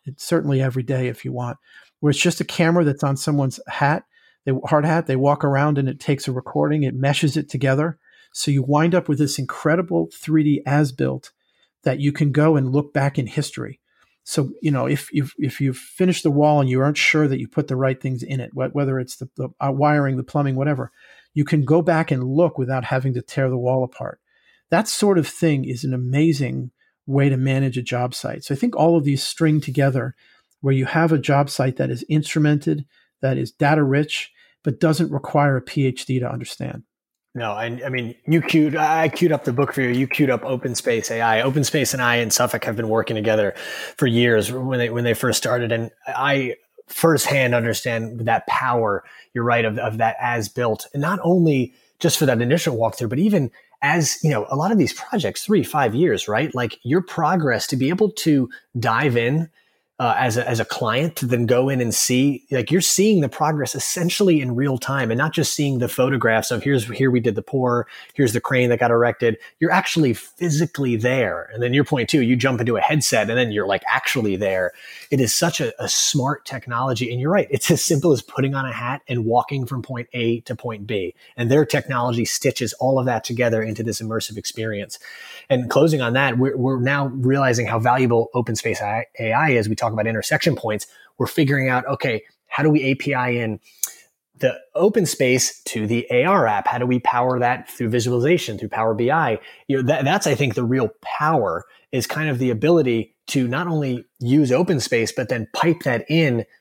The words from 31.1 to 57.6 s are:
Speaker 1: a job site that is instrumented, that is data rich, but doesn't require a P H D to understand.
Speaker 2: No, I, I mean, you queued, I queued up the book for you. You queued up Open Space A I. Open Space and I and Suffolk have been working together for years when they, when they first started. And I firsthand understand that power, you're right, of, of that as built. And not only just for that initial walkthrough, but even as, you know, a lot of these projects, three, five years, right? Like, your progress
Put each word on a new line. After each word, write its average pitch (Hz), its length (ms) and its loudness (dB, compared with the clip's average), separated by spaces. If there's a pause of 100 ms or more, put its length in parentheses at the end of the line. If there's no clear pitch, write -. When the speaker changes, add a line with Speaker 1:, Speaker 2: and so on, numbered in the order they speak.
Speaker 1:
a 160 60 4
job 139 320 2
site 131 260 -2
that 135 140 -2
is 123 200 -6
instrumented, 151 760 0 (360)
that 131 160 0
is 131 140 -4
data 151 320 2
rich, 143 480 -2 (320)
but 143 160 -2
doesn't 156 320 2
require 143 460 0
a 127 40 -2
P 135 260 -2
H 127 180 -4
D 131 140 -2
to 123 120 -4
understand. - 520 -10 (520)
Speaker 2:
No, 117 160 -4
I, 117 340 -6
I 139 40 -6
mean, 123 260 -6 (100)
you 156 160 4
queued, 151 360 2
I 156 320 2
queued 170 240 2
up 143 100 -2
the 135 80 -2
book 135 220 0
for 139 80 -4
you. 123 80 0
You 127 180 0
queued 143 220 2
up 120 160 0
Open 127 300 -4
Space 117 360 -2
A 117 100 -4
I. 113 200 4
Open 135 240 0
Space 139 280 0
and 127 80 -4
I 120 160 2
and 117 140 0
Suffolk 120 320 0
have 113 140 -4
been 113 120 -4
working 113 260 0
together 107 380 0 (440)
for 139 100 2
years 117 460 4
when 127 260 -4
they, 120 100 -2
when 120 140 -4
they 120 100 2
first 113 240 0
started. 120 360 -2
And 113 180 -4 (160)
I 135 480 -2 (320)
firsthand 139 680 2
understand 117 640 -2
that 113 260 0
power, 117 560 -2 (300)
you're 117 120 -4
right, 117 200 2
of, 107 140 -2
of 110 180 -6
that 113 220 0
as 120 280 -4
built. 117 460 -4
And 143 80 -4
not 175 220 -2
only 160 500 2 (260)
just - 180 0
for 156 80 2
that 120 160 2
initial 131 340 0
walkthrough, 113 340 -2
but 127 100 -2
even 180 320 2 (320)
as, 147 400 0
you 156 60 2
know, 110 200 0
a - 60 -4
lot 160 160 0
of 226 60 2
these 143 160 2
projects, - 500 -6
three, 196 200 2
five 123 320 0
years, 135 320 0
right? 120 260 -2
Like, 120 300 -4
your 147 180 0
progress 151 640 0